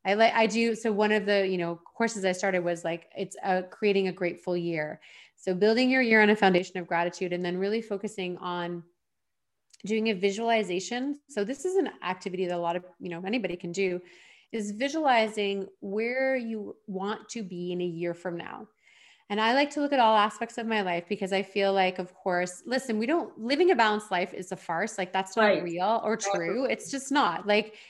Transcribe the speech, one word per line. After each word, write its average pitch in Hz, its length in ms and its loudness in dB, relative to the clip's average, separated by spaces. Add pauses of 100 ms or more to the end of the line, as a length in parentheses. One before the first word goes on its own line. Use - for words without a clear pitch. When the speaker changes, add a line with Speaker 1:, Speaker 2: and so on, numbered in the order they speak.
Speaker 1:
I 196 80 4
like, 226 180 6
I 226 140 4
do. 226 280 2
So 220 160 -2
one 214 220 4
of 202 140 2
the, 196 200 2
you 185 120 0
know, 170 220 -4 (140)
courses 226 300 -2
I 185 80 2
started 185 320 0
was 170 180 -2
like, 165 320 -6
it's, 190 300 -8
uh, 185 260 2
creating 196 380 2
a 180 40 -4
grateful 180 440 -4
year. 165 440 -4 (360)
So 190 180 -2
building 220 360 4
your 262 100 4
year 226 220 6
on 208 80 8
a 208 60 6
foundation 185 420 4
of 170 80 -8
gratitude 175 480 -2
and 180 100 -4
then 180 140 -2
really 208 240 -2
focusing 196 560 -6
on 175 440 -6 (1000)
doing 220 240 0
a 220 60 2
visualization. 220 1120 0
So 208 160 -2
this 269 220 -6
is 370 100 0
an 294 140 2 (120)
activity 185 440 -4
that 175 100 -2
a - 20 -2
lot 170 180 -2
of, 180 80 -6 (140)
you 185 120 -10
know, 170 160 -10
anybody 196 280 -2
can 175 160 -8
do, 180 300 -2 (500)
is 208 200 -4
visualizing 220 960 0 (140)
where 240 560 -2
you 220 380 -6 (120)
want 196 440 -6
to 233 120 -8
be 180 300 -8
in 175 100 -4
a - 20 -2
year 170 300 -4
from 170 240 -8
now. - 280 -12 (640)
And 208 100 0
I 226 140 4
like 285 160 2
to 302 100 -4
look 285 120 0
at 269 80 4
all 220 160 8
aspects 220 420 0
of 226 80 -4
my 220 160 0
life 175 260 -2
because 196 240 -2
I 190 100 2
feel 196 300 2
like, 185 260 2
of 180 160 -6
course, 180 520 -2
listen, 240 320 -2
we 226 80 0
don't, 302 320 0
living 285 320 2
a 311 60 4
balanced 214 340 2
life 180 240 -2
is - 180 -8
a 180 40 -8
farce. 175 420 -4
Like, 185 140 -4
that's 190 220 -2
not 220 100 4
Speaker 2:
Right. 185 180 4
Speaker 1:
real 180 420 0
or 214 100 0
Speaker 2:
Exactly. 196 320 -2
Speaker 1:
true. 226 200 -2
It's 220 240 -4
just 269 200 -6
not. 196 360 0
Like, 214 280 2 (160)